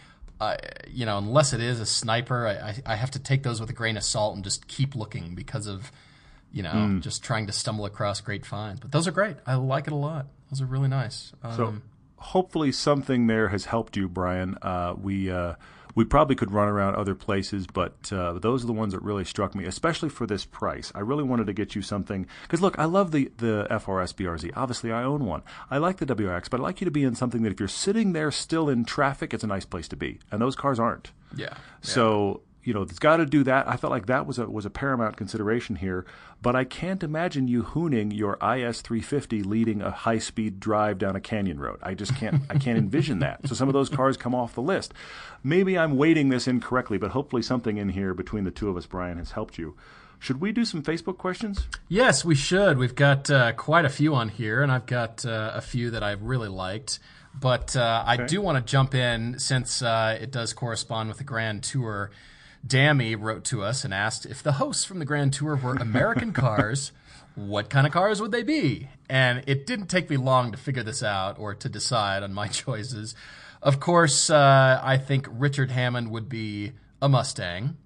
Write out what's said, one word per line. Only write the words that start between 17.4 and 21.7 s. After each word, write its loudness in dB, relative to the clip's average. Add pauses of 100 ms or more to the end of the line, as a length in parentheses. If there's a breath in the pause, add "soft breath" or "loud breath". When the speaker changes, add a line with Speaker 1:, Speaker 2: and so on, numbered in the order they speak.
Speaker 2:
but, -4
uh, -2
those 0
are -4
the 0
ones -2
that -6
really -2
struck -4
me, -6
especially -2
for -6
this -2
price. -6
I -6
really -2
wanted 0
to -2
get -4